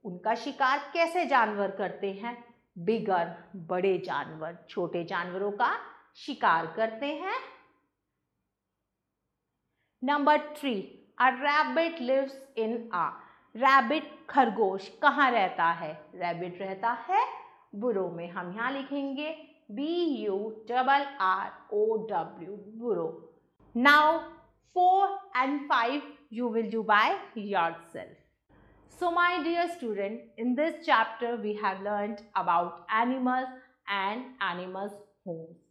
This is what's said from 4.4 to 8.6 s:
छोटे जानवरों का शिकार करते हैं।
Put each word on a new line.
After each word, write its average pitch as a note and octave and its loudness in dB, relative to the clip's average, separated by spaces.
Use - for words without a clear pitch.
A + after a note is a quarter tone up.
छोटे F3 -4
जानवरों F3+ -4
का A#3 0
शिकार F3 0
करते A3 -4
हैं। F4 -4